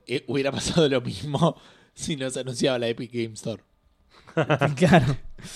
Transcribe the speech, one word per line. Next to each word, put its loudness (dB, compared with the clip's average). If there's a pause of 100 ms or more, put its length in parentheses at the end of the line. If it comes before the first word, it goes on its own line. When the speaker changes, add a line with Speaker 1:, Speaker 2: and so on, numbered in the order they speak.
Speaker 1:
eh, -2
hubiera 0
pasado 2
lo 2
mismo 0 (200)
<laughs> -20
si -6
no -4
se -6
anunciaba 0
la -2
Epic -6
Game -4
Store. -10 (720)
Speaker 2:
<laughs> 2
Claro. 6 (400)